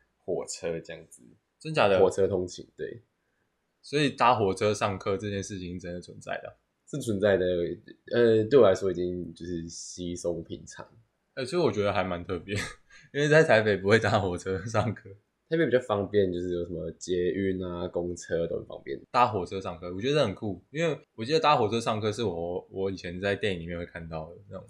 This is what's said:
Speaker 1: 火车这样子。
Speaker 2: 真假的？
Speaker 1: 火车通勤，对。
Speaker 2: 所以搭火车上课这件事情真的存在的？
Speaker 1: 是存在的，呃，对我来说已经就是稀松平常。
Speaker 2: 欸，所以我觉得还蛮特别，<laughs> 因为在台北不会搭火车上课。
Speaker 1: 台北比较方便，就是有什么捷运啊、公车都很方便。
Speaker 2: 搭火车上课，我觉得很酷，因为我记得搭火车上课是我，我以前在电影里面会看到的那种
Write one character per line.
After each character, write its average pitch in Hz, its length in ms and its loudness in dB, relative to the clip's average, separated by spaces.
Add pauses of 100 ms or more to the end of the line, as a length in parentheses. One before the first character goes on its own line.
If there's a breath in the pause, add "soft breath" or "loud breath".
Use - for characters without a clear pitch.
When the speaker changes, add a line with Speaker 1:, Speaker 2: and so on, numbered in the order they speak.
(240)
Speaker 1:
火 82 240 -4
车 85 320 -6
这 82 140 -14
样 82 160 -16
子。 - 120 -20 (380)
Speaker 2:
真 156 140 -10
假 127 160 4
的？ 95 100 6
Speaker 1:
火 92 100 8
车 98 200 2
通 92 180 0
勤， - 180 -12 (120)
对。 110 240 -10 (800)
Speaker 2:
所 - 180 -4
以 143 120 2
搭 120 220 4
火 104 200 2
车 107 200 2
上 104 240 -2
课 98 200 -2
这 104 120 -6
件 98 140 -4
事 98 160 -10
情 90 180 -8
真 90 160 -10
的 87 60 -8
存 - 220 -18
在 95 200 -8
的？ - 140 -16 (340)
Speaker 1:
是 - 100 -6
存 113 200 -2
在 98 160 4
的， 90 100 2 (680)
呃， 113 320 6
对 113 120 6
我 117 80 10
来 95 80 8
说 95 160 0
已 92 40 -2
经 90 400 -4
就 85 120 -14
是 85 220 -6
稀 87 480 -10
松 85 260 -4
平 - 240 -12
常。 - 220 -16 (480)
Speaker 2:
欸， 135 100 -6
所 170 140 -4
以 - 20 2
我 147 80 4
觉 104 140 -2
得 101 80 2
还 95 140 0
蛮 87 180 -4
特 87 160 -4
别， 95 160 -6
<laughs> - 580 -10
因 143 60 -4
为 147 80 2
在 156 160 8
台 110 180 6
北 107 140 4
不 92 140 -2
会 110 100 8
搭 107 180 2
火 92 200 0
车 95 260 -4
上 110 320 0
课。 - 140 -20 (400)
Speaker 1:
台 160 60 -2
北 165 80 2
比 131 80 2
较 123 80 6
方 101 320 -2
便， 101 180 4
就 87 120 -4
是 90 100 -2
有 87 140 -2
什 82 40 -14
么 82 300 -6
捷 90 320 0
运 95 320 -2
啊、 90 240 -6
公 87 260 -4
车 85 340 -4
都 - 100 -4
很 - 80 -8
方 - 180 -14
便。 67 160 -8 (100)
Speaker 2:
搭 - 160 4
火 101 200 -2
车 95 160 -8
上 90 180 -10
课， 90 160 -10
我 95 60 -8
觉 127 100 -2
得 147 140 2
很 95 100 -4
酷， 98 260 -6 (100)
因 156 140 -4
为 147 140 -2 (160)
我 110 80 -8
记 120 80 -4
得 156 80 2
搭 151 160 4
火 117 140 2
车 113 100 0
上 113 220 -2
课 107 100 0
是 107 100 -4
我， 87 480 -4
我 98 220 -4
以 92 60 -8
前 87 240 -8
在 101 120 0
电 98 200 -2
影 85 80 -6
里 82 40 -10
面 85 140 -6
会 85 60 -6
看 85 240 -14
到 80 200 -8
的 87 200 -18
那 95 80 -12
种 92 120 -16